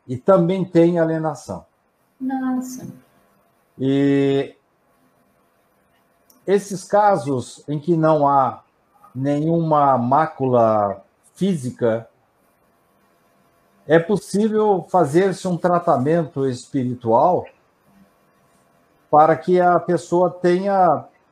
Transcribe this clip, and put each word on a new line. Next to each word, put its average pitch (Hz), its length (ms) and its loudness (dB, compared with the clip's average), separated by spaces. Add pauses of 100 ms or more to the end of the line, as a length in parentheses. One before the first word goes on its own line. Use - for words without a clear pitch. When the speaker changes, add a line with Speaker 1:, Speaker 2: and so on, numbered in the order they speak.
Speaker 1:
e 127 80 -8
também 180 480 2
têm 170 360 2
alienação. 156 680 -6 (540)
Speaker 2:
Nossa. 262 680 -8 (880)
Speaker 1:
E 139 800 0 (1900)
esses 196 380 -4
casos 151 840 -2
em 147 120 -6
que 170 180 0
não 156 300 2
há 135 360 0 (500)
nenhuma 147 840 0
mácula 120 1080 0 (300)
física, 123 760 -4 (1800)
é 156 120 4
possível 208 920 0
fazer-se 180 580 0
um 180 100 -2
tratamento 160 880 0
espiritual 123 1000 -2 (1600)
para 156 260 4
que 180 260 0
a 175 180 4
pessoa 175 500 -2
tenha, 180 760 0 (260)